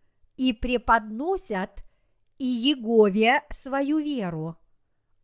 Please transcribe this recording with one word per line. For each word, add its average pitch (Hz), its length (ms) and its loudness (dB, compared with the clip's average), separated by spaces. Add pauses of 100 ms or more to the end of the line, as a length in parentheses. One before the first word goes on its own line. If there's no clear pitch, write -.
(380)
и 254 160 2
преподносят 233 1300 -2 (540)
и 269 80 -6
Иегове 233 1040 2
свою 277 500 -2
веру, 175 580 -6 (680)